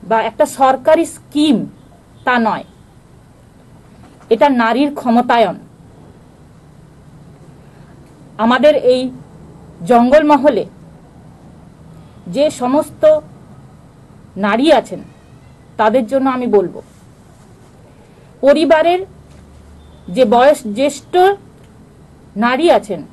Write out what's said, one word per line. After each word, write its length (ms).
বা 180
একটা 240
সরকারি 600
স্কিম, 600
তা 140
নয়, 260
এটা 180
নারীর 460
ক্ষমতায়ন। 600
আমাদের 380
এই 340
জঙ্গলমহলে 760
যে 240
সমস্ত 680
নারী 360
আছেন, 280
তাদের 300
জন্য 240
আমি 160
বলবো, 360
পরিবারের 680
যে 160
বয়স 360
জ্যেষ্ঠ 420
নারী 340
আছেন 320